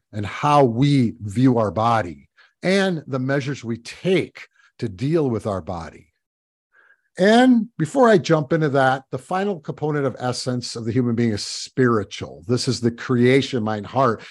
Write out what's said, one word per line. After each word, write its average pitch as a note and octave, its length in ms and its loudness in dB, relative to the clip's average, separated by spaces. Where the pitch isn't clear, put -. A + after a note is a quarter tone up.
in G#2+ 100 -8
how D3 400 2
we B2+ 560 2
view A#2 380 2
our G#2+ 140 0
body G#2+ 580 -2
and F#3 420 0
the C3 140 -6
measures C3 460 -4
we A2+ 140 -6
take - 680 -4
to A#2+ 80 -6
deal C3+ 420 -2
with A2 160 -4
our F#2+ 160 -4
body. E2 500 -12
And A#3 500 4
before A#3 320 2
I A3 80 6
jump D#3 360 0
into D#3 160 0
that, C3 420 2
the C3+ 60 -8
final F#3 420 -4
component D3 460 -6
of B2 120 -2
essence B2 580 -6
of A#2 100 -10
the A2+ 80 -4
human A#2+ 200 0
being A#2 180 0
is G#2 140 -6
spiritual. - 1000 -4
This A#2+ 200 -2
is A#2+ 120 -2
the A#2 120 0
creation B2+ 720 2
mind G#2+ 220 -4
heart. A#2+ 460 0